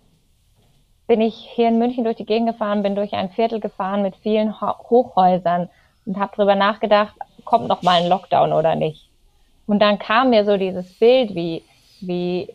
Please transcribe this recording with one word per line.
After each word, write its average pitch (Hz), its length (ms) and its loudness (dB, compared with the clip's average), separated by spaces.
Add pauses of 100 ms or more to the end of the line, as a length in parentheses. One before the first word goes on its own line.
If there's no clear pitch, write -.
(1080)
bin 220 160 2
ich 220 120 -2
hier - 340 -2
in 226 100 2
München 247 260 -2
durch 226 120 -4
die 214 100 -12
Gegend 226 220 0
gefahren, 208 340 -4
bin 202 120 -2
durch 202 200 -4
ein 196 160 -4
Viertel 226 300 -4
gefahren 202 420 -6
mit 190 140 -4
vielen 214 440 -2
Ho-, 202 160 -4 (140)
Hochhäusern 185 800 2 (340)
und 196 140 -8
hab 196 160 -6
drüber 202 200 2
nachgedacht, 208 600 0 (320)
kommt 233 220 0
noch 208 120 -2
mal 175 220 2
ein 175 80 0
Lockdown 156 420 0
oder 156 220 0
nicht? 156 340 -6 (580)
Und 208 120 0
dann 208 200 2
kam 240 300 0
mir 220 160 4
so 202 140 2
dieses 185 400 -6
Bild, 233 360 4
wie, 170 280 -6 (400)
wie 180 520 -4